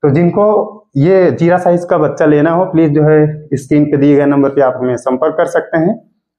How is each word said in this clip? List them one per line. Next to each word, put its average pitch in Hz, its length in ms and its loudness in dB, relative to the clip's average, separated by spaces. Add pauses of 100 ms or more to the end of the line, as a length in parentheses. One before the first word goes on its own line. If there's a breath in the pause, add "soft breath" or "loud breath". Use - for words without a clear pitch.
तो 151 80 0
जिनको 185 680 0 (200)
ये 175 340 2
जीरा 170 260 0
size 175 280 0
का 180 120 -2
बच्चा 156 280 -2
लेना 151 260 2
हो, 175 140 0
please 165 260 0
जो 151 120 0
है 151 500 0
screen 147 320 0
पे 147 120 -2
दिए 143 180 2
गए 139 100 2
number 139 240 0
पे 139 120 -2
आप 127 160 2
हमें 127 200 -4
संपर्क 135 400 -4
कर 175 80 0
सकते 165 320 -4
हैं 180 340 -4 (280)